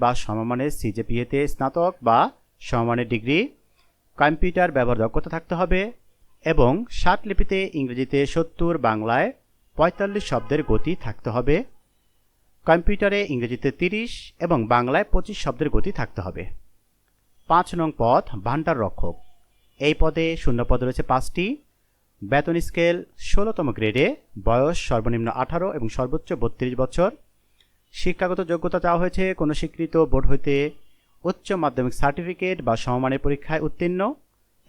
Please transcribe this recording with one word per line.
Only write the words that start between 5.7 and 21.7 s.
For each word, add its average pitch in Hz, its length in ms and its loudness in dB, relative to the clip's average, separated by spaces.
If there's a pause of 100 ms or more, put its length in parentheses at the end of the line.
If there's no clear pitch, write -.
এবং 151 260 4 (280)
ষাট 190 200 4 (100)
লিপিতে 190 300 4 (140)
ইংরেজিতে 131 460 -2 (140)
সত্তর, 165 400 0 (140)
বাংলায় 113 420 2 (480)
পঁয়তাল্লিশ 196 540 0
শব্দের 143 320 0
গতি - 300 2 (120)
থাকতে 113 240 -8
হবে। 120 260 2 (1080)
কম্পিউটারে 202 540 2 (140)
ইংরেজিতে 120 360 -4 (100)
তিরিশ 214 320 -4 (340)
এবং 170 120 2 (160)
বাংলায় 127 380 0
পঁচিশ - 320 2
শব্দের 143 320 -2
গতি 110 240 4
থাকতে 113 220 -6
হবে। 87 220 -8 (1040)
পাঁচ 175 260 2
নং 160 220 -2
পদ 127 260 2 (200)
ভাণ্ডার 143 400 -2
রক্ষক। - 320 -2 (640)
এই 147 200 2
পদে 160 260 2 (120)
শূন্য 120 220 4 (100)
পদ 123 140 4
রয়েছে 127 280 -2
পাঁচটি, 131 340 0 (760)